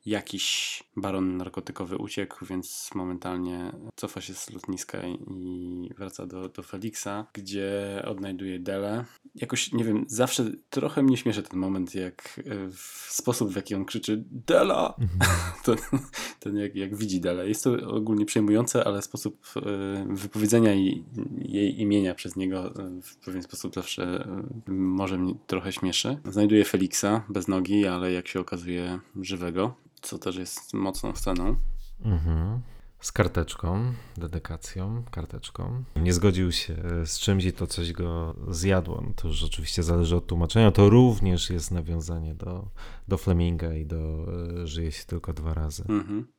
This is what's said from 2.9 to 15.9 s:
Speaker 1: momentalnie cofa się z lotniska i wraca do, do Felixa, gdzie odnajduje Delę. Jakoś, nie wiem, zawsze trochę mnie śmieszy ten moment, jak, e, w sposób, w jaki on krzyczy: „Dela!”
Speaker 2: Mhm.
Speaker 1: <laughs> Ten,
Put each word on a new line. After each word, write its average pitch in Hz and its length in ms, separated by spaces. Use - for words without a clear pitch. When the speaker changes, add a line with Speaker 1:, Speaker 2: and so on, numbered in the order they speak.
Speaker 1:
momentalnie 90 760
cofa - 260
się 95 120
z - 160
lotniska 95 580
i 90 920
wraca 98 300
do, 92 220
do 92 140
Felixa, 104 440
gdzie 98 760
odnajduje 95 520
Delę. 101 460
Jakoś, - 360
nie 120 120
wiem, 107 240
zawsze 120 440
trochę 143 340
mnie 131 140
śmieszy 104 260
ten 92 160
moment, 95 360
jak, - 500
e, 98 260
w - 380
sposób, 117 420
w 90 40
jaki 101 200
on 98 100
krzyczy: 107 460
„Dela!” - 680
Speaker 2:
Mhm. 92 320
Speaker 1:
<laughs> 87 240
Ten, 113 120